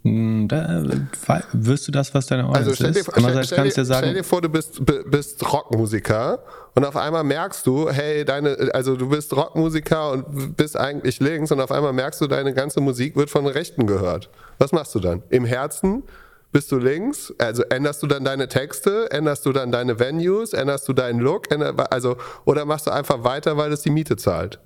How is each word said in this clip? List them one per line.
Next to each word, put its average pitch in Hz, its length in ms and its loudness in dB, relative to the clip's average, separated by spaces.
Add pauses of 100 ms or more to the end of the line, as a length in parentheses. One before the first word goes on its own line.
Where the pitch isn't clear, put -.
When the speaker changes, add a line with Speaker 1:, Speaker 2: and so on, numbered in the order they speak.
Speaker 1:
Hm, 110 420 2
da, 160 360 0
äh, - 180 0 (260)
wei-, - 160 2 (100)
wirst 117 360 0
du 147 40 -6
das, 139 220 -2
was 135 120 2
deine 127 180 0
Speaker 2:
Also 123 260 2
Speaker 1:
Audience - 60 0
Speaker 2:
stell 156 160 0
dir 196 80 2
Speaker 1:
ist? - 60 -6
Speaker 2:
vor, - 100 -2
Speaker 1:
Andererseits 123 320 4
Speaker 2:
stell, - 80 -2
stell 139 80 4
Speaker 1:
kannst 131 120 2
du 139 40 2
Speaker 2:
dir, 127 80 0
Speaker 1:
ja 131 60 2
sagen 131 120 2
Speaker 2:
stell 156 80 0
dir 185 100 -2
vor, 180 160 0
du 165 80 0
bist, 151 380 -2
bi-, 143 180 2
bist - 480 -2
Rockmusiker 113 880 0 (380)
und 151 80 6
auf 139 120 -4
einmal 151 280 0
merkst 160 420 -2
du, 143 240 2
hey, 147 340 0
deine, 139 320 0 (160)
also 131 220 2
du 127 140 -2
bist 147 260 0
Rockmusiker 156 800 0
und 139 440 -6
bist 151 200 0
eigentlich 139 420 -2
links 151 320 0
und 139 100 4
auf 131 120 0
einmal 139 200 2
merkst 131 280 -2
du, 147 80 2
deine 139 260 0
ganze 143 260 0
Musik 135 360 0
wird 147 140 2
von 143 180 2
Rechten 139 400 0
gehört. 95 420 0 (280)
Was 139 120 4
machst 160 240 0
du 107 60 2
dann? 90 280 -2
Im 123 160 4
Herzen 156 600 -2 (480)
bist - 180 0
du 135 80 2
links, 160 600 -2
also 117 260 0
änderst 143 360 -2
du 156 60 -4
dann 139 180 -2
deine 135 240 -2
Texte, 196 600 -2
änderst 147 340 -2
du 135 80 2
dann 127 200 0
deine 120 260 0
Venues, 175 540 0
änderst 139 360 -2
du 139 40 0
deinen 123 260 0
Look, 147 320 0
änder-, 143 420 0
also, 123 240 0 (280)
oder 147 200 2
machst 147 220 -2
du - 60 0
einfach 131 320 0
weiter, 143 320 0
weil 151 160 0
es 147 100 -4
die 160 80 2
Miete 151 260 2
zahlt? 90 500 -2